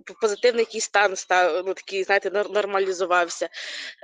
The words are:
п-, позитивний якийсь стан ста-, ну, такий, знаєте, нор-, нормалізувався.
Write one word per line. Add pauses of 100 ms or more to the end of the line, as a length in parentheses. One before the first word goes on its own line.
п-,
позитивний
якийсь
стан
ста-,
ну,
такий,
знаєте,
нор-,
нормалізувався. (560)